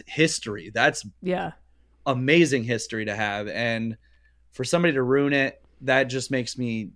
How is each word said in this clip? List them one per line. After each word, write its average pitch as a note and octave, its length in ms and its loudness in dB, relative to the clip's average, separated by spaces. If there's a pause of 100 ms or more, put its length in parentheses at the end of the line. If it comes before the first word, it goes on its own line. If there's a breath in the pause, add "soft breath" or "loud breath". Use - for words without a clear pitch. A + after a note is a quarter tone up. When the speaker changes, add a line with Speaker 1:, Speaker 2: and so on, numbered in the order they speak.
Speaker 1:
history. A2 680 0
That's D3 320 2 (160)
Speaker 2:
Yeah. F3+ 300 -4 (540)
Speaker 1:
amazing C3+ 580 2
history A2 420 -4
to G#2 80 -4
have. G#2 340 -4
And A2+ 480 -4 (560)
for - 100 -6
somebody E3+ 320 2
to C3 80 2
ruin C#3 300 2
it, C#3 300 0 (180)
that C3+ 240 4
just B2+ 260 -4
makes B2+ 280 -2
me A2+ 380 -4